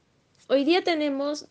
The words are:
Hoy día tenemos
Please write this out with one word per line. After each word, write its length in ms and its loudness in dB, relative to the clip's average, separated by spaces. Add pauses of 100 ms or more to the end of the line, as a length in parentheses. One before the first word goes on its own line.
(480)
Hoy 160 2
día 180 2
tenemos 680 -2